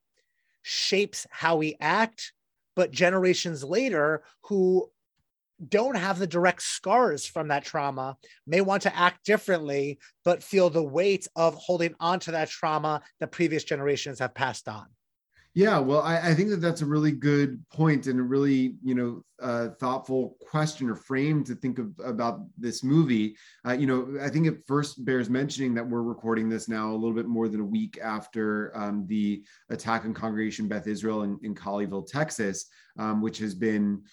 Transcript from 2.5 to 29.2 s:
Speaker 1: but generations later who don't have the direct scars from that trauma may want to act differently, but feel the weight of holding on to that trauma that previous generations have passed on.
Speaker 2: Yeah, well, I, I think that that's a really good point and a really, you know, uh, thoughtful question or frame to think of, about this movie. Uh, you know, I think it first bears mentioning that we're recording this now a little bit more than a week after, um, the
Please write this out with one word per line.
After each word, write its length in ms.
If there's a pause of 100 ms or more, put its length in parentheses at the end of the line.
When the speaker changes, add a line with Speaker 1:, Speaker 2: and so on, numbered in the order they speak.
Speaker 1:
but 160
generations 720
later 580 (220)
who 460 (760)
don't 280
have 220
the 80
direct 360
scars 640
from 220
that 140
trauma 540 (300)
may 160
want 180
to 160
act 300
differently, 720 (260)
but 180
feel 280
the 120
weight 540
of 180
holding 460
on 180
to 120
that 180
trauma 540 (160)
that 120
previous 320
generations 580
have 120
passed 360
on. 180 (680)
Speaker 2:
Yeah, 260
well, 220
I, 300
I 40
think 140
that 140
that's 180
a 60
really 260
good 580
point 360
and 140
a 20
really, 600
you 120
know, 280 (200)
uh, 280 (100)
thoughtful 600
question 480
or 60
frame 500
to 100
think 240
of, 140 (100)
about 380 (160)
this 260
movie. 540 (300)
Uh, 60
you 140
know, 360
I 80
think 160
it 200
first 380
bears 240
mentioning 460
that 120
we're 160
recording 460
this 200
now 220
a 40
little 180
bit 140
more 220
than 120
a 40
week 380
after, 720
um, 340
the 360 (240)